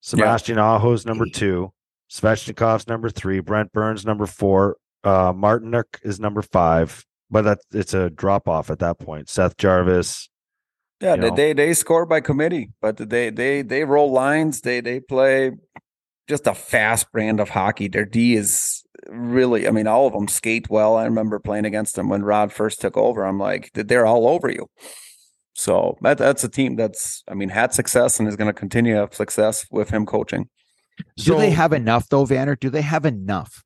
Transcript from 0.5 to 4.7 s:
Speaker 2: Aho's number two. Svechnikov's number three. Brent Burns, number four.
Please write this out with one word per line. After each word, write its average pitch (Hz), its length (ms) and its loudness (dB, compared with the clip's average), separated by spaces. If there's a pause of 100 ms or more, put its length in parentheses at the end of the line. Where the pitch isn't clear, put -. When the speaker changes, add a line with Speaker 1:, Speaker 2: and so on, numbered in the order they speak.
Speaker 2:
Aho's 110 460 4
number 113 200 -2
two. 95 460 -2 (380)
Svechnikov's 110 800 0
number 113 220 -6
three. 95 300 -4
Brent 107 340 -2
Burns, 107 320 -2
number 104 200 -2
four. 98 520 2 (260)